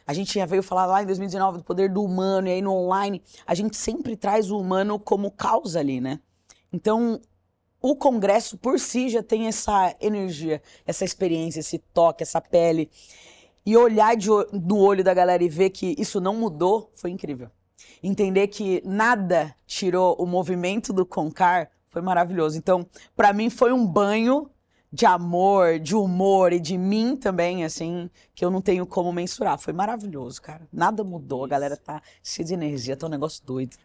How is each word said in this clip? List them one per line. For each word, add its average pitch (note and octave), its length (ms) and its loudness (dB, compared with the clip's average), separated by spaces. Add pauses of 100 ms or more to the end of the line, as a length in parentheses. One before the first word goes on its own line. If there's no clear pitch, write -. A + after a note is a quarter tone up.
A D3 60 -4
gente F#3+ 260 -4
já F#3 60 -2
veio F#3+ 180 0
falar F#3 220 0
lá F#3+ 180 2
em - 20 -6
dois F#3+ 140 -2
mil G3 60 -6
e - 20 -6
dezenove F#3+ 300 -2
do E3 80 -14
poder F#3+ 240 0
do F#3+ 120 -2
humano, F#3+ 460 0
e F3+ 40 0
aí F#3 100 -2
no G3 120 -2
online, F#3+ 480 -2 (240)
a - 80 -4
gente G#3 220 -2
sempre A#3 400 -6
traz G3+ 340 0
o G#3 80 -2
humano G3 400 0
como G3+ 320 -2
causa A3 520 -2
ali, C3+ 180 -2
né? C3+ 220 -6 (500)
Então, A3+ 480 0 (600)
o C#4+ 160 2
congresso A3 600 2
por C4 220 0
si B3+ 300 -2
já A3+ 120 0
tem A3+ 260 -2
essa G3+ 520 0
energia, E3+ 600 -4 (260)
essa F3 160 -4
experiência, E3 560 -4
esse D#3+ 180 -8 (160)
toque, E3+ 300 2
essa E3 160 -4
pele. E3 500 2 (760)
E G#3+ 100 4
olhar A3+ 400 6
de G#3+ 160 0
o-, G#3 220 4
no G3 240 0
olho G3 260 6
da F#3 100 4
galera F3+ 300 4
e F3 60 2
ver F#3 220 2
que F#3 260 -4
isso G#3 240 -2
não F#3+ 120 0
mudou, G#3 600 0
foi - 180 -8
incrível. C#3 380 -10 (520)
Entender G3 460 2
que G3 380 -2
nada F#3+ 680 2 (140)
tirou F3+ 500 2
o F3+ 80 -2
movimento F3+ 680 -2
do F#3 120 2
Concar F3 640 0 (180)
foi E3+ 140 -8
maravilhoso. F3 560 0
Então, F3+ 280 0 (300)
pra G#3 160 6
mim A3 180 0
foi A#3+ 220 2
um B3+ 140 2
banho A3 640 2 (420)
de D3 140 2
amor, F3 720 4
de D#3+ 160 -4
humor F#3+ 560 4
e F3 80 2
de F3 180 -4
mim G#3+ 380 0
também, F3+ 480 -2
assim, E3+ 460 -6 (240)
que - 100 -6
eu F3+ 80 2
não F#3 100 -2
tenho F3+ 240 0
como F3 280 -4
mensurar. F3 440 -4
Foi - 160 -8
maravilhoso, F3+ 680 -8
cara. D#3 320 -20
Nada G3+ 320 0
mudou, C#3 400 -6
a - 20 -6
galera C#3+ 300 -2
tá D#3 240 -14 (200)
cheia - 240 -8
de E3 80 -6
energia, C#3 440 -6
tá D#3+ 100 -8
um - 20 -10
negócio D3+ 360 -6
doido. C3 400 -8